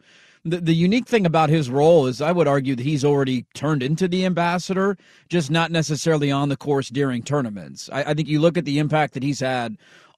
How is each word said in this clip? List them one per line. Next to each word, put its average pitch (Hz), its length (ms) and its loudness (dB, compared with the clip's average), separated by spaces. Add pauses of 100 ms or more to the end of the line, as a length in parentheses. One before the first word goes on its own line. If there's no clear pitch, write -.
(480)
The, 175 120 -4
the 165 140 2
unique 190 340 2
thing 214 180 2
about 160 220 2
his 151 200 2
role 147 380 6
is 123 160 -4
I 156 80 0
would 175 160 2
argue 139 300 2
that 127 80 -6
he's 143 200 0
already 135 500 2
turned 147 280 -2
into 160 240 -2
the 185 180 -2
ambassador, 180 720 -2 (320)
just 165 220 -2
not 165 220 0
necessarily 156 580 0
on 143 200 0
the 135 60 -2
course 139 320 -2
during 127 360 -2
tournaments. 104 680 -6
I, 139 120 -4
I 151 100 -2
think 151 140 -4
you 151 100 0
look 170 180 2
at 170 80 -2
the 147 140 -2
impact 151 360 -2
that 131 100 -6
he's 139 160 -4
had 123 360 -4 (420)